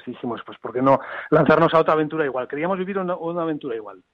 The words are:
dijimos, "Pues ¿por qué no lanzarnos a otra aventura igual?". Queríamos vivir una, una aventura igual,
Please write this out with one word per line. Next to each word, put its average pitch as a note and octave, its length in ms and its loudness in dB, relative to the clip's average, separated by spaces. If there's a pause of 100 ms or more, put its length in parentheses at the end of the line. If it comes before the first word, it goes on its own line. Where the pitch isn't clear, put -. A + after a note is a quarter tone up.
dijimos, A#2+ 400 -8
"Pues - 140 -16
¿por - 120 -10
qué B2 120 -2
no C3+ 160 6 (320)
lanzarnos D#3 420 6
a D#3+ 60 6
otra D#3+ 140 4
aventura D#3 320 0
igual?". B2+ 220 -4
Queríamos E3+ 300 -4
vivir F#3 220 -6
una, F3+ 160 -2
una E3+ 260 -6
aventura D3+ 340 -4
igual, G2+ 260 -12 (120)